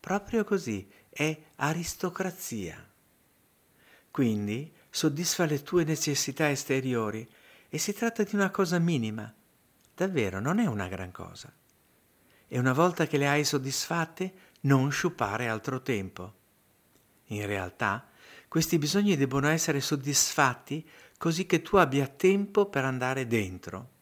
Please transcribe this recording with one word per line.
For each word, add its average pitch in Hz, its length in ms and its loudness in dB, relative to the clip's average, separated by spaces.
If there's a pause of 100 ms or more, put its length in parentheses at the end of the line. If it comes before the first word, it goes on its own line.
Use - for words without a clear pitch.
Proprio 202 420 -2
così, 123 480 -2 (180)
è 156 280 -2 (200)
aristocrazia. 160 1300 -4 (1300)
Quindi 113 640 0 (180)
soddisfa 165 540 0
le 147 180 0
tue 175 220 2
necessità 147 640 0
esteriori 123 800 -2 (400)
e 156 100 -6
si 202 140 -2
tratta 226 320 0
di 202 100 -6
una 196 160 2
cosa 180 300 2
minima. 113 520 0 (600)
Davvero, 120 460 0
non 156 180 0
è 233 80 4
una 104 220 -2
gran 92 240 -8
cosa. - 400 -16 (960)
E 123 100 -4
una 131 140 4
volta 165 340 4
che 156 100 -2
le 143 120 2
hai 147 160 2
soddisfatte, 160 880 -4 (300)
non 139 280 4
sciupare 120 580 -2
altro 120 340 -4
tempo. 98 520 -6 (920)
In 104 200 -6
realtà, 101 640 -2 (400)
questi 165 300 2
bisogni 180 380 2
debbono 139 320 2
essere 156 320 0
soddisfatti 139 1080 0 (300)
così 170 260 0
che 170 160 2
tu - 160 0
abbia 139 300 4
tempo 202 600 2
per 139 180 -2
andare 131 420 -2
dentro. 98 640 -4 (120)